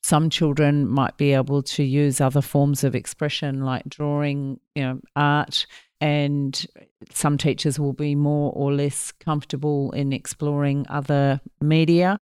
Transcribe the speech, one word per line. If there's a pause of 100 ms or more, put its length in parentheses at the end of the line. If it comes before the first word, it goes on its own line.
Some
children
might
be
able
to
use
other
forms
of
expression
like
drawing, (160)
you
know, (160)
art, (360)
and (460)
some
teachers
will
be
more
or
less
comfortable
in
exploring
other (220)
media. (120)